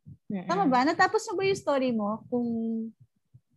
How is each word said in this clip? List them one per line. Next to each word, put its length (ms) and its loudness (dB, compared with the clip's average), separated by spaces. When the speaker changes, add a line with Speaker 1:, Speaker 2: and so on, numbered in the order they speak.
Speaker 1:
Mm-mm. 220 -6
Speaker 2:
Tama 180 2
ba? 160 4
Natapos 400 2
na 140 -8
ba 80 0
yung 160 2
story 320 0
mo? 340 -4
Kung 220 -2